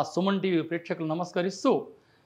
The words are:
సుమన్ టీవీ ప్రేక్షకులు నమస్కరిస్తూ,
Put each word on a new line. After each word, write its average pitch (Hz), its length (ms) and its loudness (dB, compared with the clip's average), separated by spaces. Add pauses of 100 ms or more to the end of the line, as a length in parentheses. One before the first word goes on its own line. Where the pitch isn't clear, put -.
(120)
సుమన్ 196 320 2
టీవీ 180 240 2
ప్రేక్షకులు 170 440 -4
నమస్కరిస్తూ, 180 600 0 (540)